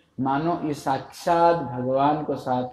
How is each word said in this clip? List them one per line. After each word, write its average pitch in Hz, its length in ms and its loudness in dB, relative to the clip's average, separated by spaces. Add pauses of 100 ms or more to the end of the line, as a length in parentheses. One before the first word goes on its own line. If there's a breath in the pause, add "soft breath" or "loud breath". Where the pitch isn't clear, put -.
(200 soft breath)
मानो 151 440 0
ये 151 100 -2
साक्षात 170 840 2
भगवान 135 680 0
को 143 120 -2
साथ 127 360 -2